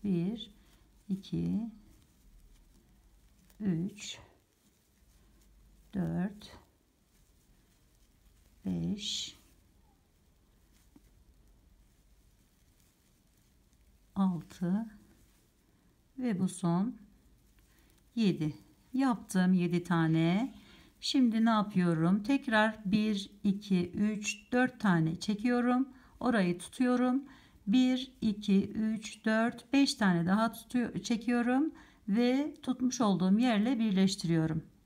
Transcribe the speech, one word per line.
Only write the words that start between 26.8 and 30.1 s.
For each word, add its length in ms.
Bir, 440
iki, 480
üç, 560
dört, 480
beş 220
tane 300